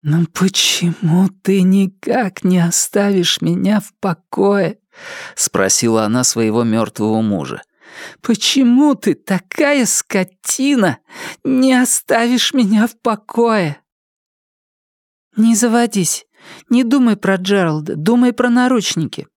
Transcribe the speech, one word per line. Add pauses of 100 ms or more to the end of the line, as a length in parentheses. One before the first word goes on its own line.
«Ну
почему (120)
ты
никак
не
оставишь
меня
в
покое?» (560)
спросила
она
своего
мёртвого
мужа. (580)
«Почему
ты
такая
скотина? (440)
Не
оставишь
меня
в
покое!» (1500)
«Не
заводись. (420)
Не
думай
про
Джералда.
Думай
про
наручники.